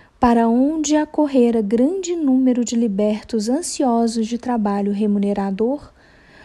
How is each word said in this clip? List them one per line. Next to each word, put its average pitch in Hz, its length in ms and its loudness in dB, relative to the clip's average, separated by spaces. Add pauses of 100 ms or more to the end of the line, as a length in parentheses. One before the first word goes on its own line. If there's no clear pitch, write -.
(180)
para 233 300 4
onde 294 480 2
acorrera 277 680 2
grande 330 540 0
número 254 480 2
de 226 100 -6
libertos 214 760 -2
ansiosos 233 800 0
de 233 100 -6
trabalho 202 540 -2
remunerador 202 1000 -2 (520)